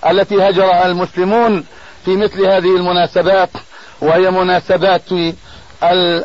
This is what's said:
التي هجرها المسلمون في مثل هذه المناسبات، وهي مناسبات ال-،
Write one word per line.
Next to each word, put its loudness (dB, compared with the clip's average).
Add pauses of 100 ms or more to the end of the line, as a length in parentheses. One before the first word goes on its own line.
(100)
التي 0
هجرها 2
المسلمون -2 (400)
في -4
مثل -2
هذه 2
المناسبات، 0 (500)
وهي 2
مناسبات 0 (680)
ال-، 0